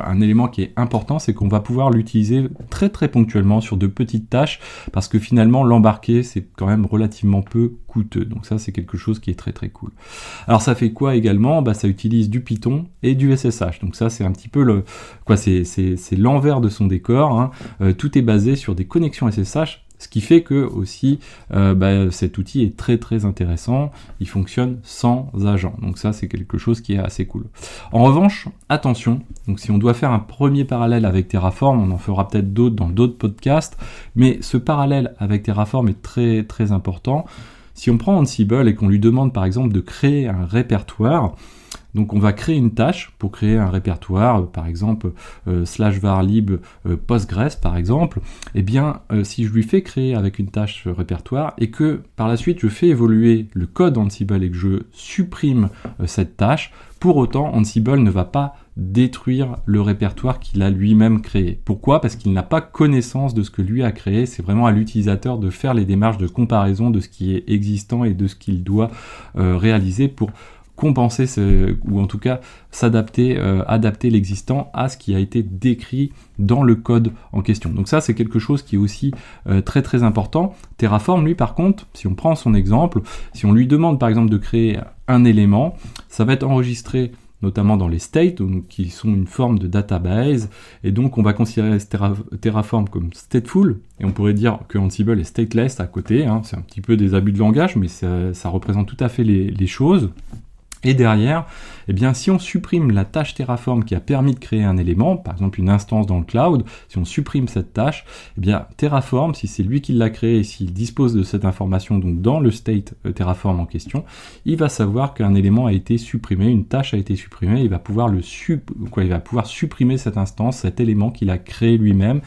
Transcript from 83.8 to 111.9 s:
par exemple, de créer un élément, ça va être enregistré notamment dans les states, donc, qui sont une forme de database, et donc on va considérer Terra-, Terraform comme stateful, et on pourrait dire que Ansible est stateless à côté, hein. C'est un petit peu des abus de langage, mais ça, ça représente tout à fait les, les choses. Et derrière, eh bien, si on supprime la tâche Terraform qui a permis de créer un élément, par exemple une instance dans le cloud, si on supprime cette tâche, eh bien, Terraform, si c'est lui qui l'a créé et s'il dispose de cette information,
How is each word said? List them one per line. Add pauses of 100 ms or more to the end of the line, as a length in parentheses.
par
exemple,
de
créer (280)
un
élément, (320)
ça
va
être
enregistré (300)
notamment
dans
les
states,
donc,
qui
sont
une
forme
de
database, (340)
et
donc
on
va
considérer
Terra-, (160)
Terraform
comme
stateful, (220)
et
on
pourrait
dire
que
Ansible
est
stateless
à
côté,
hein.
C'est
un
petit
peu
des
abus
de
langage,
mais
ça,
ça
représente
tout
à
fait
les,
les
choses. (760)
Et
derrière, (440)
eh
bien,
si
on
supprime
la
tâche
Terraform
qui
a
permis
de
créer
un
élément,
par
exemple
une
instance
dans
le
cloud, (240)
si
on
supprime
cette
tâche, (320)
eh
bien, (120)
Terraform,
si
c'est
lui
qui
l'a
créé
et
s'il
dispose
de
cette
information,